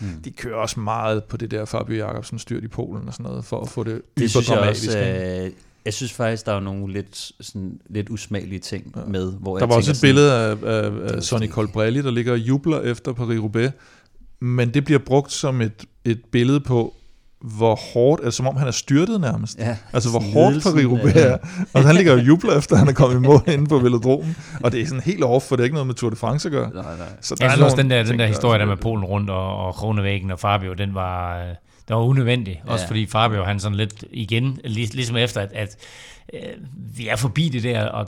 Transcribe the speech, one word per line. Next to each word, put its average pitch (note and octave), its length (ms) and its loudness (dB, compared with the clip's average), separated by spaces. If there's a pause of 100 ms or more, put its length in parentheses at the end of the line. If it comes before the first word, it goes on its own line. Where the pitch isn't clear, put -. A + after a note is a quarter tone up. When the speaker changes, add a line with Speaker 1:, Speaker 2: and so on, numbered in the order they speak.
Speaker 1:
Mm. G#2 60 -8 (180)
Speaker 2:
De - 60 -14
kører - 260 -10
også A2 240 -4
meget A2 440 -2
på - 120 -10
det A2+ 140 -10
der G#2+ 140 -6
Fabio A2+ 320 -6
Jacobsen A2+ 420 -8
styrt A2 260 -8
i A2 40 -12
Polen - 400 -10
og A#2+ 60 -12
sådan A#2+ 160 -14
noget, B2 140 -10
for - 160 -8
at A#2 80 -10
få A#2 160 -8
det A2+ 180 -8 (160)
Speaker 1:
Det A#2 120 0
synes A#2 180 2
jeg A#2 80 2
Speaker 2:
hyperdramatisk, G#2+ 320 0
Speaker 1:
også, G#2+ 100 0
Speaker 2:
ikke? F#2 460 -2
Speaker 1:
øh, F#2 60 -8 (340)
jeg G#2+ 100 -6
synes B2 180 -8
faktisk, A2+ 340 -4
der A2 60 -2
er G2 80 -2
nogle G2 320 -8
lidt, - 480 -10
sådan, F#2+ 400 -12 (100)
lidt G#2+ 200 -6
usmagelige G2 480 -8
ting - 380 -10
Speaker 2:
Ja. - 100 -8
Speaker 1:
med, F#2 260 -4
hvor F#2+ 260 -8
Speaker 2:
Der - 60 -4
Speaker 1:
jeg A#2 40 2
Speaker 2:
var A#2+ 80 6
også B2 160 4
Speaker 1:
tænker - 0 -
Speaker 2:
et C3+ 40 0
Speaker 1:
sådan, C#3 120 4
Speaker 2:
billede C#3 260 6
af, A2+ 160 2
af, G#2+ 400 -2
Speaker 1:
det G#2 140 -8
er F#2+ 80 -6
Speaker 2:
af A2 40 -4
Speaker 1:
jo - 40 -4
Speaker 2:
Sonny A#2 220 -2
Speaker 1:
fordi G#2 100 -4
Speaker 2:
Colbrelli, A2 500 0
der C3+ 80 -2
ligger A#2+ 220 -2
og A#2+ 60 0
jubler C3+ 420 0
efter A#2+ 320 -4
Paris-Roubaix, A2+ 580 -2 (680)
men B2 340 0
det C#3 100 2
bliver C#3+ 140 4
brugt C3+ 340 0
som C3 280 -2
et, A2 240 -4 (200)
et A2+ 160 -2 (120)
billede B2+ 280 2
på, B2 340 -2 (460)
hvor A2 340 0 (180)
hårdt, C3 320 4
altså A#2+ 120 -2
som B2+ 100 -2
om C3+ 100 -2
han C#3 120 0
er A#2 40 -4
styrtet F#3 480 0
nærmest. A2 380 -4
Speaker 1:
Ja, A2+ 180 -4 (160)
Speaker 2:
Altså, A#2 180 0
hvor A2+ 100 0
Speaker 1:
sådan G#2 120 -4
Speaker 2:
hårdt D#3+ 220 6
Speaker 1:
ledelsen, D#3+ 180 0
Speaker 2:
Paris-Roubaix B2 440 4
Speaker 1:
øh. C3+ 60 10
Speaker 2:
er. B2+ 160 4 (360)
Og C3+ 100 6
han D3+ 120 8
ligger F3 160 8
og B2 140 8
jubler E3 320 6
efter, D3 180 2
han C#3 120 8
er C3+ 40 4
kommet B2+ 240 4
i B2 40 2
mål C3+ 280 8
<laughs> E3+ 60 2
inde C#3+ 120 2
på D3 120 4
velodromen. B2+ 580 2 (280)
Og A#2 80 2
det A#2+ 80 -2
er G#2+ 60 -2
sådan E2 160 -6
helt E3+ 220 0
off, B2+ 200 4
for C3 120 0
det A#2+ 60 2
er - 20 4
ikke C#3 100 0
noget C#3 120 -2
med B2+ 80 -4
Tour A#2 160 -2
de A2+ 60 -4
France C#3 320 -4
at D3+ 40 -4
gøre. A#2+ 220 -2
Speaker 1:
Nej, E2 220 -10
nej. E2+ 100 -12 (140)
Speaker 2:
Så - 140 -8
der B2 100 0
Speaker 3:
Jeg B2+ 60 4
Speaker 2:
er C#3 40 2
Speaker 3:
synes - 100 6
også, B2+ 120 6
Speaker 2:
nogle C#3 60 4
Speaker 3:
den B2+ 80 2
der, A#2+ 120 4
Speaker 2:
ting, A2 80 0
Speaker 3:
den A#2+ 80 0
der A#2 60 2
Speaker 2:
der - 0 -
er A2 40 4
Speaker 3:
historie A#2 240 2
der G#2+ 60 4
Speaker 2:
sådan G#2 100 2
Speaker 3:
med G2 80 0
Speaker 2:
lidt E2+ 60 -10
Speaker 3:
Polen A2 220 -2
rundt G2+ 260 -2
og, F#2+ 360 -4
og F2+ 80 -6
Kronevæggen G2 560 -2
og F2+ 100 -6
Fabio, G2 340 0
den G2 200 -4
var... F2+ 460 -4
Øh, F2 60 -8 (420)
den A2 80 0
var A#2 60 2
unødvendig. A#2+ 640 0
Også A2+ 180 -2
Speaker 1:
Ja. F2 40 -6
Speaker 3:
fordi A2 180 -2
Fabio, G#2+ 380 0
han G2+ 160 -2
sådan G2+ 160 -4
lidt G#2 340 -4
igen, A#2+ 540 -4
lig-, A2+ 300 -6
ligesom A#2+ 220 -4
efter, A#2 240 -2
at, G2 140 -6
at, G#2 220 -8 (580)
øh, - 60 -14 (560)
vi A2+ 120 -8
er A2+ 80 -2
forbi C#3 320 0
det B2 140 -2
der, A#2 220 -2
og, A2 240 -6